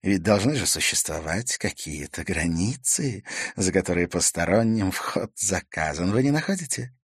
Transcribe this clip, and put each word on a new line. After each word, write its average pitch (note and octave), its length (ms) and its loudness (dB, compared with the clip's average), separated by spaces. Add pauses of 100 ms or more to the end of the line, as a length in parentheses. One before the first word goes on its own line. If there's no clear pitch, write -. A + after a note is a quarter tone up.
Ведь F#2+ 200 2
должны G#2+ 320 4
же G2+ 120 0
существовать D#2+ 920 -2
какие-то D2+ 680 -6
границы, F#2 1000 0 (320)
за F#2 140 2
которые F2 380 2
посторонним F#2+ 840 2
вход - 440 -4
заказан. E2 760 -2
Вы A#2 120 4
не C#3+ 80 4
находите? D3+ 640 -2 (140)